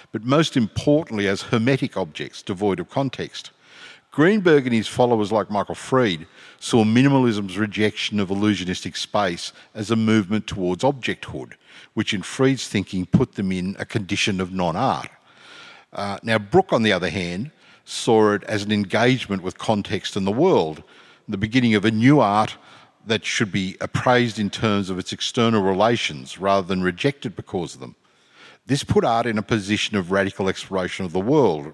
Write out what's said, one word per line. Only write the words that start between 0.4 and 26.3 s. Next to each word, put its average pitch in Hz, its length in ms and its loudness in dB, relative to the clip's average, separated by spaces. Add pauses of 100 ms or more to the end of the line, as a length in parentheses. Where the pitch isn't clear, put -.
importantly 120 680 0
as 98 160 0
hermetic 123 540 0
objects 78 440 -8
devoid 98 400 -2
of 87 80 -8
context. - 640 -6 (600)
Greenberg 170 520 4
and 123 100 0
his 110 140 0
followers, 117 420 2
like 104 200 0
Michael 98 240 -2
Fried, 98 520 0 (320)
saw 113 260 2
minimalism's 113 720 2
rejection 104 600 -2
of 95 120 0
illusionistic 95 640 -2
space 95 560 -4 (220)
as 110 160 -6
a 113 60 2
movement 110 500 2
towards 90 360 -4
objecthood, 113 720 -4 (400)
which 110 220 -4
in 95 80 -4
Fried's 135 440 0
thinking 95 380 -4
put - 300 0
them 95 180 -2
in 92 260 -4
a - 60 -6
condition 98 560 -4
of 92 140 -6
non-art. 90 560 -2 (840)
Uh, 101 300 -8
now, 113 160 0
Brooke, 107 340 2
on 131 100 4
the 107 120 4
other 170 160 0
hand, 95 400 -6 (340)
saw 110 480 2
it 101 120 -2
as 104 180 -4
an 104 100 -4
engagement 104 720 0
with 90 160 -8
context 104 580 -4
and 98 100 -2
the 98 60 0
world, 110 500 2 (460)
the 104 80 -6
beginning 110 380 2
of 101 100 2
a 110 60 4
new 120 280 6
art 104 380 2 (500)
that 107 180 -2
should - 280 -2
be 95 300 -2
appraised 123 560 0
in 104 120 0
terms 101 380 -2
of 92 100 -6
its - 140 -8
external 113 500 0
relations 95 760 0